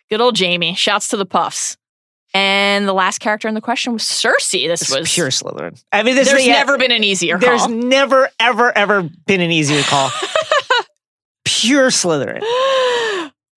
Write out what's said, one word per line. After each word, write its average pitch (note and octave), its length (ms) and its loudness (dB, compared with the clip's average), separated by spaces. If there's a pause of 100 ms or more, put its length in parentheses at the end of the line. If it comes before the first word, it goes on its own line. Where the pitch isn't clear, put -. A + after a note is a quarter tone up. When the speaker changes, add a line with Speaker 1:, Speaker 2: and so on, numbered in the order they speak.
(120)
Speaker 1:
Good G#3+ 100 0
old A#3+ 180 2
Jaime. F3 360 0
Shouts G3+ 340 -2
to A3+ 80 -2
the F#3+ 80 -4
Puffs. - 520 -4 (560)
And G3+ 540 0
the G3 60 0
last F#3+ 260 0
character G#3+ 280 -4
in A3 80 -4
the G#3+ 60 -4
question A#3 320 -4
was A3 100 -4
Cersei. G3 640 -2
This E3 160 -2
Speaker 2:
It's - 120 -2
Speaker 1:
was D#3 180 -2
Speaker 2:
pure D#3+ 160 0
Slytherin. - 520 -8 (100)
I G#3 120 0
mean, B3 120 2
this C4 120 4
Speaker 1:
There's C#4 140 4
Speaker 2:
is, B3+ 60 2
yeah, A#3+ 60 6
Speaker 1:
never C4+ 240 2
been B3 140 0
an A3+ 120 2
easier F3+ 360 0
Speaker 2:
there's A#3+ 220 4
Speaker 1:
call. C4+ 80 2
Speaker 2:
never, C4 600 2 (100)
ever, A#3+ 380 2
ever G3+ 260 2 (220)
been G3 160 2
an E3+ 100 0
easier D3+ 320 2
call. C3+ 320 0
Speaker 1:
<laughs> - 1300 -4
Speaker 2:
Pure C4 460 2
Slytherin. C#3+ 500 -2
Speaker 1:
<gasps> A#4+ 880 -2 (260)